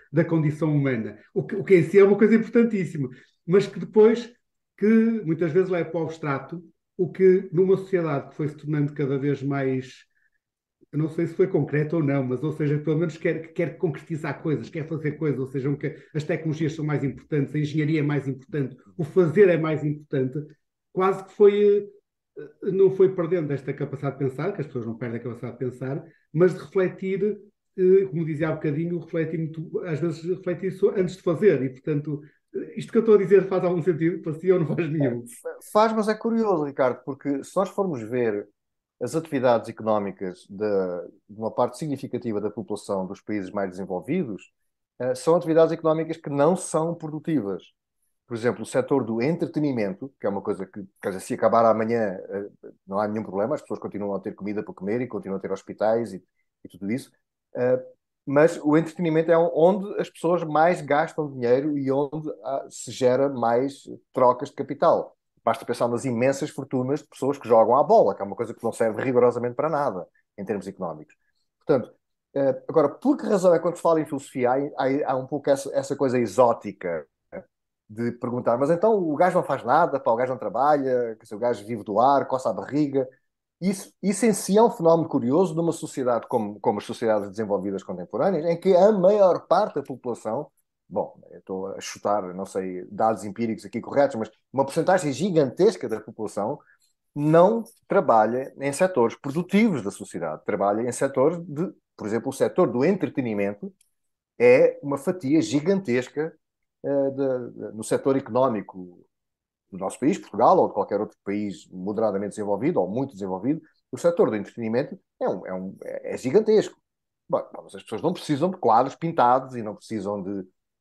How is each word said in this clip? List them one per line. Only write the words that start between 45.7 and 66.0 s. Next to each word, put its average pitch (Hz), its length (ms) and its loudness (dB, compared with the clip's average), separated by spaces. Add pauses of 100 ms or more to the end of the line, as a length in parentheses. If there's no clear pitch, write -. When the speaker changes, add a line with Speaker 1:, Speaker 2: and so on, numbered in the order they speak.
Speaker 2:
económicas 160 440 -2
que - 120 -12
não 143 260 4
são 165 380 -2
produtivas. 147 720 -4 (640)
Por 120 100 -6
exemplo, 113 260 -2
o - 20 -10
setor 131 380 0
do 113 180 -4
entretenimento, 135 960 -2
que - 80 -4
é - 20 -2
uma 98 120 -4
coisa 95 240 -6
que, 101 200 -14 (160)
quer 110 80 -6
dizer, 95 120 -6
se - 120 -8
acabar 113 320 4
amanhã, 110 520 0 (120)
eh, 101 200 -8 (380)
não 95 120 -4
há 107 80 -2
nenhum 107 160 -6
problema, 98 320 -4
as - 60 -6
pessoas - 180 -10
continuam 101 360 -6
a 95 60 -6
ter 98 140 -10
comida 104 280 -8
para 92 100 -14
comer 104 280 -4
e 127 60 -6
continuam 98 300 -8
a 92 40 -12
ter 95 100 -8
hospitais 104 600 -2
e, 90 100 -12 (400)
e - 60 -18
tudo 98 220 -8
isso, 131 200 -8 (440)
eh, 127 280 0 (420)
mas 147 380 4
o 147 140 4
entretenimento 165 540 0
é 165 60 6
onde 185 600 2
as 185 100 -4
pessoas 170 340 -2
mais 160 380 2
gastam 151 500 -2
dinheiro 135 460 2
e 135 140 -2
onde 147 380 -2 (140)
há, 135 260 -6
se - 220 -16
gera 127 380 2
mais 123 540 0 (300)
trocas 127 360 4
de - 60 -20
capital. 139 640 0 (260)
Basta 113 220 -2
pensar 120 220 -2
nas 117 180 -2